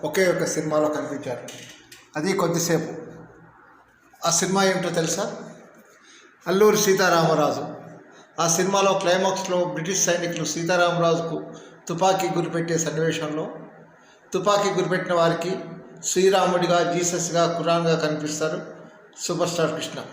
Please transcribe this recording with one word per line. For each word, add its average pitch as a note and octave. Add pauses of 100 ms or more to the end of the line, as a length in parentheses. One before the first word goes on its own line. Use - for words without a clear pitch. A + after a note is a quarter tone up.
ఒకే F#3+
ఒక్క D#3+
సినిమాలో D3+
కనిపించారు, C3+ (720)
అది E3
కొద్దిసేపు. E3 (1400)
ఆ E3
సినిమా F#3+
ఏమిటో F#3
తెలుసా? E3+ (1200)
అల్లూరి G3+
సీతారామరాజు. E3 (760)
ఆ E3+
సినిమాలో F#3+
క్లైమాక్స్లో F#3
బ్రిటిష్ D#3+
సైనికులు E3+
సీతారామరాజుకు E3+ (480)
తుపాకీ F3+
గురిపెట్టే E3
సన్నివేశంలో D#3+ (840)
తుపాకీ G3+
గురిపెట్టిన F3
వారికి E3+ (520)
శ్రీరాముడిగా, F3+ (140)
జీసస్గా, E3+ (140)
ఖురాన్గా E3+
కనిపిస్తారు D#3 (600)
సూపర్ E3+
స్టార్ D#3
కృష్ణ. - (120)